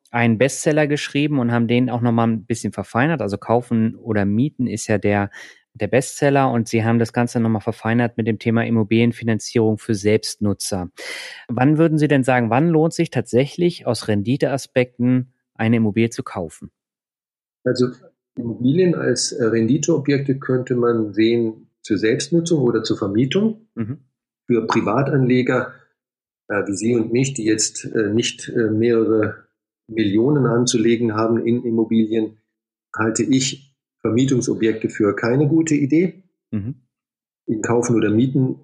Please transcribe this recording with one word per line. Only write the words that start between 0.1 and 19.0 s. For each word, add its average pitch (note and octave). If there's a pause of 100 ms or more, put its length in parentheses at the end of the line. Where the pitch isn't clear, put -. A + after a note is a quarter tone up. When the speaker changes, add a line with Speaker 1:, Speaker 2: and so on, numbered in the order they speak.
Speaker 1:
einen A#2
Bestseller D3+
geschrieben D3
und A#2+
haben A#2
den B2
auch A#2
nochmal A#2
ein A2+
bisschen A2+
verfeinert. B2+
Also G2+
Kaufen A2+
oder G#2
Mieten A#2
ist G2+
ja G#2+
der, G2+ (440)
der G#2+
Bestseller C#3
und A#2
Sie A2+
haben A#2
das A2+
Ganze A#2+
nochmal A2+
verfeinert A#2
mit A2+
dem A2
Thema A2+
Immobilienfinanzierung A2+
für -
Selbstnutzer. G2+ (580)
Wann C3
würden D#3
Sie D3
denn C3+
sagen, B2
wann C3+
lohnt D#3+
sich E3
tatsächlich C#3
aus A2+
Renditeaspekten B2+ (220)
eine A2+
Immobilie A2+
zu -
kaufen? - (920)
Speaker 2:
Also B2 (460)
Immobilien B2+
als, C3